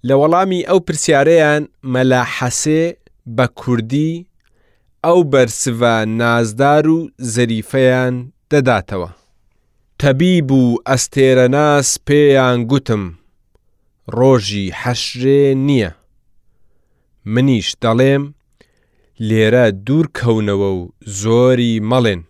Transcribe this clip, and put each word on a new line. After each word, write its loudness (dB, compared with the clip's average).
لە 2
وەڵامی 0
ئەو 2
پرسیارەیان 2
مەلا 2
حەسێ -2
بە 0
کوردی -2
ئەو 4
بەرسڤە 0
نازدار 0
و -2
زەریفەیان 0
دەداتەوە: -2
«تەبیب 0
و 4
ئەستێرە 2
ناس 0
پێیان 2
گوتم، -2
ڕۆژی 0
حەشرێ 0
نییە. 0
منیش 0
دەڵێم، 2
لێرە 2
دوور 0
کەونەوە -2
و -10
زۆری 2
مەڵێن. 0